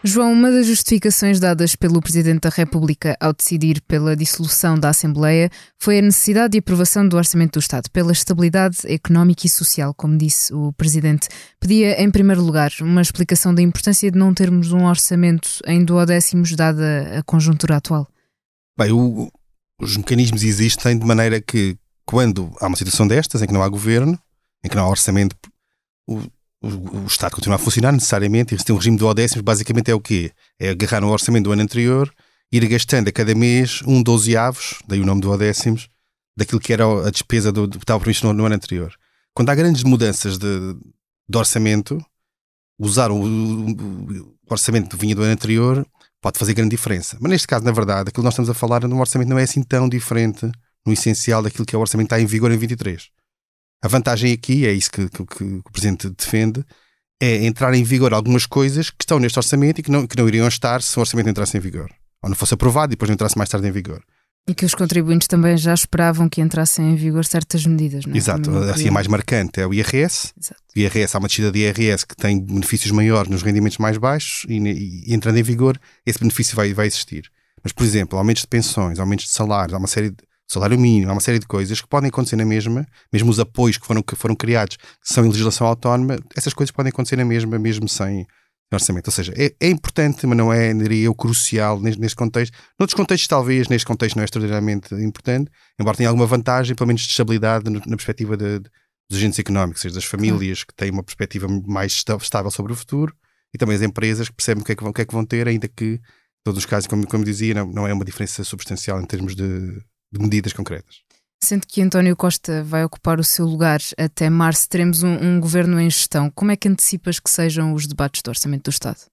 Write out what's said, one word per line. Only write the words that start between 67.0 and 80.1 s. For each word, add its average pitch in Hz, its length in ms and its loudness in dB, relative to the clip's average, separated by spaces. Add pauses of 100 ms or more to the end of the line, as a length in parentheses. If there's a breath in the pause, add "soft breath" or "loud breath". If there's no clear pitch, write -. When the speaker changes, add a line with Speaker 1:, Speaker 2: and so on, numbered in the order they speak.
Speaker 1:
certas 160 420 -2
medidas, 151 380 0
não 139 100 -8
é? - 20 2
Speaker 2:
Exato. 104 260 0
Speaker 1:
Também 98 160 0
não 98 60 0
Speaker 2:
Assim, 98 80 0
a - 20 0
Speaker 1:
queriam. 104 200 2
Speaker 2:
mais 101 120 0
marcante 101 540 -2
é 92 80 0
o 98 40 -2
I 101 60 0
R 110 200 -2
S. - 380 -2
Speaker 1:
Exato. - 240 -14 (140)
Speaker 2:
O - 60 -2
I 104 40 4
R 107 160 0
S, 104 160 0
há 98 40 0
uma 98 80 -2
descida 107 240 0
de 104 80 0
I 107 60 2
R 107 220 0
S 98 160 0
que - 120 -18
tem 101 280 0
benefícios 98 460 -4
maiores 107 400 2
nos 92 140 -4
rendimentos 104 340 0
mais 107 180 0
baixos 135 520 -4
e, 113 100 -2
e 101 560 -4
entrando 110 240 0
em 120 60 2
vigor, 123 340 0 (260 soft breath)
esse 113 140 -4
benefício 113 380 0
vai, 101 180 0
vai 107 140 0
existir. - 420 -8 (320)
Mas, - 100 -8
por - 120 -2
exemplo, 104 340 0
aumentos 107 240 0
de - 60 -10
pensões, 98 500 -2
aumentos 98 280 -2
de - 40 -10
salários, 101 420 -2
há 95 60 -6
uma 95 80 -4
série 107 240 -2